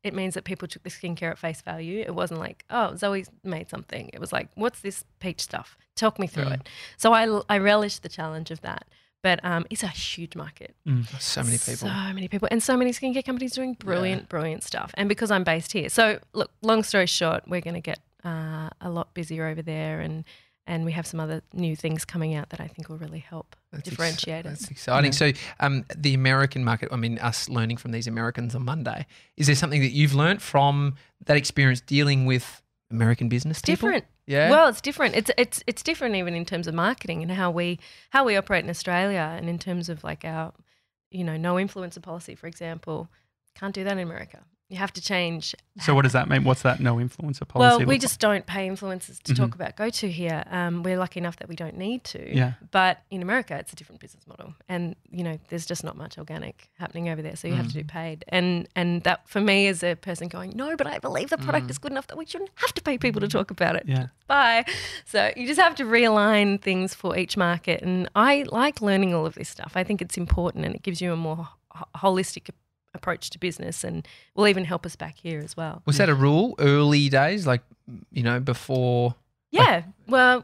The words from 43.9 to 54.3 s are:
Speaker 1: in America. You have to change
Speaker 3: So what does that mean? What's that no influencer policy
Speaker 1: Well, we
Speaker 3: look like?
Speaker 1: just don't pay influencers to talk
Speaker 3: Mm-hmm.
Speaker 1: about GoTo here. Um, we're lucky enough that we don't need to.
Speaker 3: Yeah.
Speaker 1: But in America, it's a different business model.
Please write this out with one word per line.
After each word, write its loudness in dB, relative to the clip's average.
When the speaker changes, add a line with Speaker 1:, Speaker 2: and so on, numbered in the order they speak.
Speaker 1:
in -4
America. -10
You -12
have -6
to -12
change -2
Speaker 3:
So 4
what 6
does 4
that 2
mean? 4
What's 4
that 2
no 2
influencer -6
policy -18
Speaker 1:
Well, 10
we 4
Speaker 3:
look 4
like? 2
Speaker 1:
just -2
don't 4
pay -4
influencers -8
to 0
talk 2
Speaker 3:
Mm-hmm. -10
Speaker 1:
about -8
GoTo -4
here. -4
Um, -4
we're 0
lucky -4
enough -6
that -14
we -10
don't -10
need -6
to. -10
Speaker 3:
Yeah. 2
Speaker 1:
But 4
in -8
America, -2
it's -12
a -18
different -20
business -20
model. -18